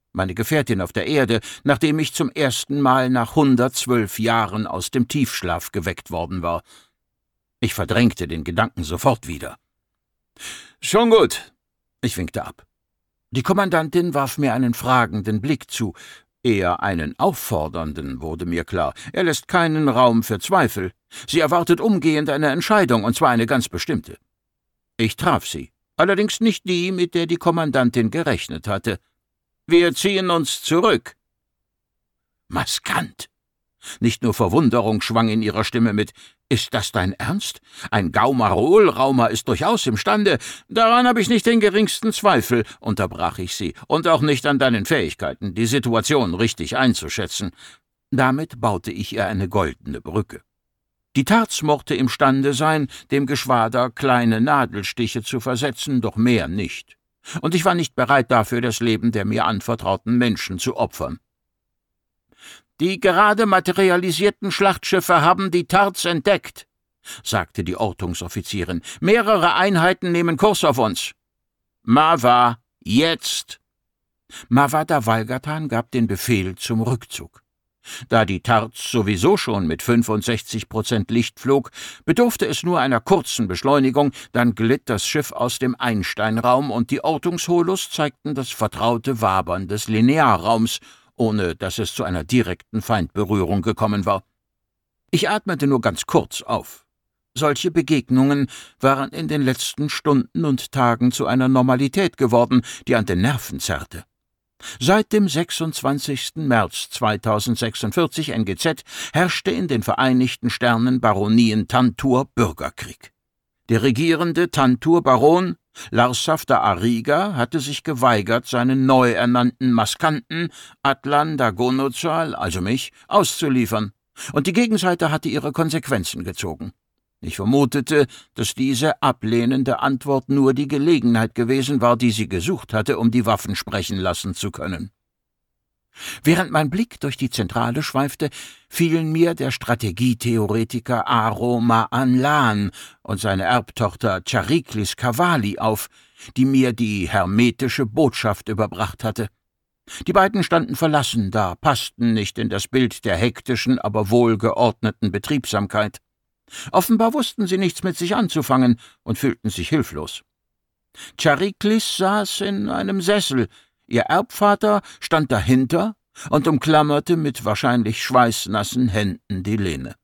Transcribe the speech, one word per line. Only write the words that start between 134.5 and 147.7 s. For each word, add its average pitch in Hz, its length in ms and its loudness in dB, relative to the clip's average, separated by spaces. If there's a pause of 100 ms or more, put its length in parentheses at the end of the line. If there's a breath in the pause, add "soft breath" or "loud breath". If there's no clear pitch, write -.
können. 92 400 -8 (1300 loud breath)
Während 170 280 2
mein 151 180 2
Blick 196 300 -4
durch 139 180 -6
die 131 140 -4
Zentrale 117 500 -2
schweifte, 139 480 -2 (400 loud breath)
fielen 160 420 0
mir 165 220 2
der 131 160 -4
Strategietheoretiker 113 1600 -2
Aro 120 500 0
Ma'anlan 120 1120 2 (320 loud breath)
und 101 180 -6
seine 95 260 -2
Erbtochter 104 800 -2
Chariklis 110 720 -2
Kavali 123 640 0
auf, 110 320 -2 (480 loud breath)
die 131 80 6
mir 131 280 4
die 104 360 -2
hermetische 113 800 0